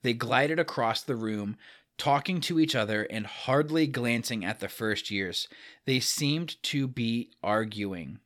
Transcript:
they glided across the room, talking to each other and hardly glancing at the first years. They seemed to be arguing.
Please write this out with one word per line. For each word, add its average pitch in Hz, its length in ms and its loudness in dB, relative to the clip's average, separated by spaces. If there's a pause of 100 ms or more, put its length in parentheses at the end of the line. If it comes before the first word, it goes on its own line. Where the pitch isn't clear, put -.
they 120 120 2
glided 127 440 2
across 120 440 0
the 131 140 -2
room, 107 400 -2 (420)
talking 143 440 2
to 165 180 2
each 160 140 4
other 107 300 2
and 107 220 -4
hardly 147 600 2
glancing 120 580 -2
at 101 160 -4
the 98 80 -4
first - 420 -2
years. 98 380 -2 (380)
They 131 120 4
seemed 151 680 0
to 139 220 0
be 120 440 -2 (120)
arguing. 101 840 -2